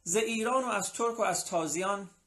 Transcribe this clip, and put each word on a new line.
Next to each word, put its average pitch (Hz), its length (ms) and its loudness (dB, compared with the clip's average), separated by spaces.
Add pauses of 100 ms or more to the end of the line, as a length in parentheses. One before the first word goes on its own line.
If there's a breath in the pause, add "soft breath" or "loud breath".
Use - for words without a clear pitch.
ز 170 120 0
ایران 226 480 2
و 247 40 -2
از 202 240 -2
ترک 233 260 0
و 220 40 2
از 185 220 2
تازیان 185 640 -2 (160)